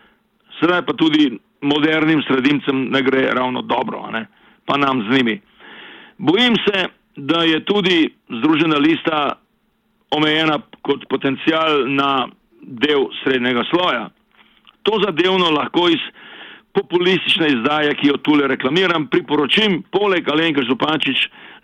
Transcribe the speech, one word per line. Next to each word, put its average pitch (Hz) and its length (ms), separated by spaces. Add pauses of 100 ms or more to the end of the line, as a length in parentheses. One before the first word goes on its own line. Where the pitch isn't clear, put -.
(580)
Sedaj 175 240
pa 156 100
tudi 151 460 (240)
modernim 156 640
sredincem 135 640
ne 135 120
gre 131 300
ravno 127 300
dobro, 120 420
a 113 60
ne? 110 160 (400)
Pa 139 100
nam 135 300
z 123 100
njimi. 117 240 (760)
Bojim 220 380 (100)
se, 196 220 (280)
da 151 260
je 160 220
tudi 180 460 (180)
Združena 151 500
lista 151 600 (720)
omejena 151 480 (240)
kot 139 260
potencial 143 800
na 139 400 (320)
del 139 480 (140)
srednjega 123 480
sloja. 156 400 (720)
To 214 220
zadevno 180 460
lahko 160 380
iz 160 140 (680)
populistične 180 760 (100)
izdaje, 147 380
ki 143 180
jo 139 80
tule 147 280
reklamiram, 160 600
priporočim 156 840
poleg 190 380
Alenke 147 400
Zupančič 139 600 (360)